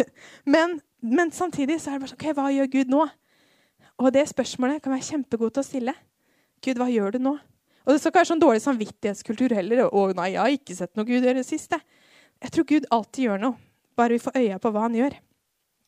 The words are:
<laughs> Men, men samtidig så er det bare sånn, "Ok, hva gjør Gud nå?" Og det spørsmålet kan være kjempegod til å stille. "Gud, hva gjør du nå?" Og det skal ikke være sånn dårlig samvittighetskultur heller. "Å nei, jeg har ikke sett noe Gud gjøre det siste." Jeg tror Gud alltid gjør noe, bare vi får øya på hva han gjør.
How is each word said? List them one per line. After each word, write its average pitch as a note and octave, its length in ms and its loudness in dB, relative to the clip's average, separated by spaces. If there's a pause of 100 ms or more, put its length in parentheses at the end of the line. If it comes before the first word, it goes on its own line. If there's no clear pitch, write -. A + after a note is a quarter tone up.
(240)
<laughs> - 300 -4
Men, E4 240 2 (240)
men D4 320 2
samtidig D#4 480 -2
så - 80 -10
er C#4 80 -6
det C4+ 60 -8
bare C4 100 -12
sånn, - 80 -20
"Ok, D4+ 160 -4
hva C#4 160 0
gjør C#4 140 2 (100)
Gud C4 160 0
nå?" D4 140 4 (920)
Og B3+ 140 4
det C#4+ 160 4
spørsmålet C4 540 -4
kan C4+ 100 -2
være B3+ 140 -6
kjempegod A3+ 480 -4
til C#4 80 0
å - 20 -6
stille. C4 300 -6 (680)
"Gud, B3+ 160 -2
hva B3 120 0
gjør G#3 240 0
du B3+ 100 -2
nå?" C4+ 80 0 (500)
Og - 80 4
det D4+ 80 4
skal D#4+ 140 0
ikke F4+ 80 6
være - 80 2
sånn E4 140 2
dårlig A3+ 200 6
samvittighetskultur A#3 920 -2
heller. A3 320 2
"Å G3 140 2 (120)
nei, F#3 200 -2
jeg F3+ 60 0
har B3+ 140 2
ikke F#3 220 -12
sett F3+ 180 -8
noe G#3+ 140 -4
Gud B3 100 2
gjøre B3+ 220 2
det B3+ 80 -10
siste." D#4+ 320 -6 (600)
Jeg - 80 -12
tror D#4+ 160 0
Gud D4 240 2
alltid A#3 320 -2
gjør G3 160 0
noe, A#3 160 -2 (400)
bare A#3+ 220 2
vi A#3 60 -4
får C4 120 -6
øya A3 240 0
på A3+ 140 0
hva G#3 100 -2
han A#3 140 -2
gjør. B3+ 160 0 (760)